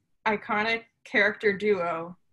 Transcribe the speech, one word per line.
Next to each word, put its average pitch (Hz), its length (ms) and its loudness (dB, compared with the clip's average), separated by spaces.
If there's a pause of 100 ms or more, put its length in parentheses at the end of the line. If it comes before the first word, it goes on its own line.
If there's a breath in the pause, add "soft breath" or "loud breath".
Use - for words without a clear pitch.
(280)
iconic 220 560 -2 (200)
character 208 520 2
duo 175 600 -2 (160)